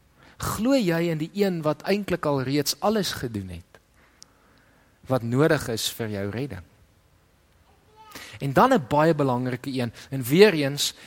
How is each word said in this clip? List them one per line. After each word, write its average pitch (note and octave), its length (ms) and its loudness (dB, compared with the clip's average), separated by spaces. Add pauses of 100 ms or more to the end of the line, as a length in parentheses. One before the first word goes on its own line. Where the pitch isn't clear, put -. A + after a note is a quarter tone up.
(420)
Glo A3 320 0
jy E3+ 380 2
in D#3 100 -2
die E3 120 -8
een F#3+ 280 0
wat D3+ 240 -2
eintlik G3 400 -2
al C#3 200 0
reeds C#3 340 -2
alles G#3 400 0
gedoen G2 380 -8
het E2+ 100 -20 (1400)
wat B2+ 160 0
nodig C#3 420 2
is A2+ 220 -4
vir A2+ 180 -8
jou G2+ 220 -6
redding? G2+ 340 -8 (1700)
En C#3 140 -6
dan A#3 200 6
'n E3+ 160 2
baie D#3 260 4
belangrike B2+ 560 -2
een, B2 220 -4 (180)
en C3+ 120 -4
weer F3 300 6
eens, C#3+ 420 -2 (120)